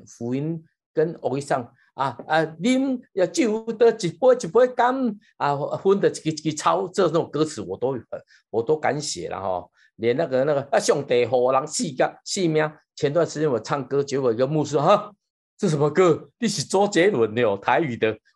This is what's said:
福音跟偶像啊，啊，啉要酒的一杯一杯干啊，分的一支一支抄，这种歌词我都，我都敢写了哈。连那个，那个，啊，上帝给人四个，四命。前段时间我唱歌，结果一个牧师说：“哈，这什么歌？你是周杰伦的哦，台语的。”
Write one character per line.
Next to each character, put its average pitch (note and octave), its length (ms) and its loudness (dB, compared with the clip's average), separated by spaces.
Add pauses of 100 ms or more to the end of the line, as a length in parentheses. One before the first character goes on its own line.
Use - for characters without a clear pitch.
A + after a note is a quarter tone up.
福 A#2+ 280 -8
音 D#3 280 -4 (300)
跟 D#3+ 300 0
偶 C3 180 -4
像 C3+ 260 -4 (280)
啊， C3 220 -4 (100)
啊， D#3 140 2 (220)
啉 C4 360 0 (140)
要 F3+ 140 2
酒 A3 360 0 (120)
的 A#3 160 6
一 A3 180 -4
杯 G3+ 180 -2 (140)
一 F#3+ 60 -6
杯 A#3 220 4
干 B3 260 0 (420)
啊， C#3+ 180 0 (220)
分 G3 240 2
的 E3 80 2
一 D3 40 2
支 - 160 -8
一 D3+ 40 -2
支 D#3 220 -4
抄， F3 340 0
这 F#3 220 0
种 D#3 200 0
歌 D3+ 140 -2
词 D3+ 160 -6
我 F#2 160 -8
都， B2+ 220 -4 (500)
我 - 140 -2
都 D#3 160 0
敢 C3 200 -2
写 F2+ 300 -8
了 F2 100 -8
哈。 F#2 300 -4 (280)
连 A#2+ 200 0
那 D#3+ 100 0
个， C3 180 0
那 D3+ 100 0
个， C#3 160 0
啊， - 80 2
上 E3+ 280 0
帝 B2 200 2
给 - 0 -
人 B2+ 400 2
四 - 180 -6 (100)
个， - 300 -2
四 F3+ 240 -2
命。 D#3 240 0 (220)
前 C#3+ 180 -2
段 D#3+ 140 2
时 - 140 -8
间 D#3 100 0
我 A2+ 100 0
唱 C#3+ 260 -6
歌， C#3 160 -2
结 C#3 160 -4
果 B2+ 140 2
一 G#2+ 40 -2
个 B2+ 100 2
牧 D3+ 180 -2
师 - 80 -6
说 C#3+ 120 0
：“哈， G3+ 280 2 (460)
这 G3+ 100 0
什 D3+ 100 2
么 D3 120 2
歌？ E3+ 480 2
你 A#3 100 -2
是 D3 140 -4
周 G3 260 0
杰 G3+ 220 4
伦 A2+ 240 0
的 A#2+ 80 0
哦， G2+ 180 2
台 B2+ 200 2
语 B2 160 -2
的。” A2 200 0 (200)